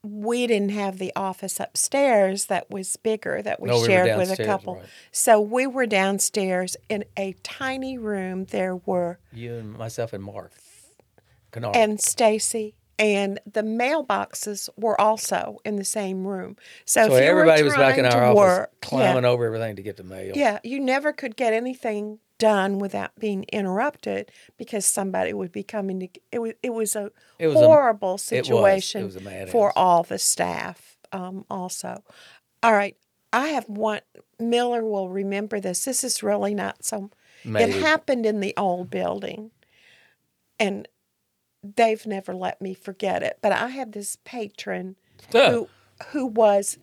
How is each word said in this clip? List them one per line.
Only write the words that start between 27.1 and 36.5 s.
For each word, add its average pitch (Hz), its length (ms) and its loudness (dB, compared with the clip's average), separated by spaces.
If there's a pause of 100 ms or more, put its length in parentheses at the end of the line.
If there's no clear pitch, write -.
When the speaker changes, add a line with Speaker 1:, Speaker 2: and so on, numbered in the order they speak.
Speaker 2:
It 165 100 0
was - 80 2
a, - 100 10
Speaker 1:
horrible 240 420 6
Speaker 2:
it 185 40 -2
was. 208 100 -6
It - 240 -2
Speaker 1:
situation 190 580 2
Speaker 2:
was 135 120 -10
a 190 40 -14
madhouse. 190 320 -12
Speaker 1:
for 214 240 4
all 175 280 6
the 190 140 -6
staff, - 760 -4 (160)
um, 185 380 -10
also. 180 520 -10 (600)
All 233 100 6
right, 202 240 2 (340)
I 262 180 0
have 262 200 -4
one, 214 320 -4 (380)
Miller 240 440 0
will 196 280 -4
remember 196 500 -4
this. 185 240 -4
This 262 180 -4
is 240 200 -4
really 202 320 -2